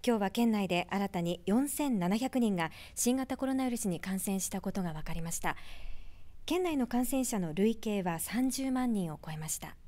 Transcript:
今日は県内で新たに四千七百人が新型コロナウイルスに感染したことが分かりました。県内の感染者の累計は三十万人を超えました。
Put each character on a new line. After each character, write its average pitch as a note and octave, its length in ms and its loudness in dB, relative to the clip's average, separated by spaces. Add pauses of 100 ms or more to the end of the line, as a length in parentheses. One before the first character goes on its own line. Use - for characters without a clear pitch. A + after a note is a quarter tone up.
今 A#3 120 4
日 - 20 2
は G3 80 2
県 A#3 240 4
内 G3 160 2
で F3 200 2
新 G3 200 0
た F3+ 100 -2
に E3+ 260 0
四 B3 220 4
千 C#4 320 0
七 F3+ 160 4
百 B3+ 240 0
人 G#3+ 160 4
が E3 160 0 (240)
新 B3 220 2
型 C4 180 -2
コ C4+ 100 -2
ロ C4 80 0
ナ C4 120 0
ウ - 20 0
イ A#3+ 40 0
ル A#3+ 60 -2
ス G3+ 120 0
に E3+ 100 0
感 F#3+ 220 -2
染 F#3+ 180 0
し - 80 -2
た F#3+ 140 -4
こ G3 100 -4
と G3+ 100 -2
が E3+ 120 -2
分 D#3 100 -4
か - 80 -4
り E3 100 -2
ま E3 120 -2
し - 60 -4
た。 E3 180 0 (880)
県 F4+ 180 2
内 D#4+ 140 2
の A#3+ 100 2
感 B3 180 2
染 C4 200 2
者 A3+ 140 0
の E3 140 -2
累 A3 220 4
計 G#3 280 -2
は E3+ 160 0
三 B3+ 300 0
十 C4 220 -2
万 B3+ 220 2
人 F3+ 180 0
を D3 100 -8
超 D#3 120 -8
え - 20 -6
ま D#3 140 -6
し - 80 -4
た。 - 180 -10 (120)